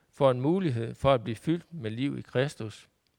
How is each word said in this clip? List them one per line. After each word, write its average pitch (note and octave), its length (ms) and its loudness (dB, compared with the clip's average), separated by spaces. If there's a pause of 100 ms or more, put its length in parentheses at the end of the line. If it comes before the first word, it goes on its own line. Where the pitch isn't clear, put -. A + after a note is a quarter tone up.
(120)
får C3+ 180 4
en B2 100 0
mulighed C3 540 0
for C#3 200 4
at A#2 100 0
blive A#2 120 -4
fyldt E3+ 360 -4
med B2 180 -8
liv B2+ 280 -4
i A#2+ 40 -8
Kristus. B2+ 680 -4 (300)